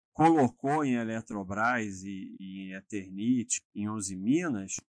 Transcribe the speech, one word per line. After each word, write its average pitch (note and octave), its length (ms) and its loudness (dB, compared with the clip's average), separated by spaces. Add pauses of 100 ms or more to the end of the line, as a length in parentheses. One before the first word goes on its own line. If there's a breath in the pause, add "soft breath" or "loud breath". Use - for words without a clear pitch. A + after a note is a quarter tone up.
(140)
colocou D3+ 680 4
em C3 120 2
Eletrobras A2 1080 -2
e, F#2+ 380 -8
e F#2+ 240 -12
em F#2+ 100 -10
Eternit, G2+ 880 -2 (140)
em G#2 120 -2
Uzi G2+ 280 -4
Minas, A2+ 640 0 (120)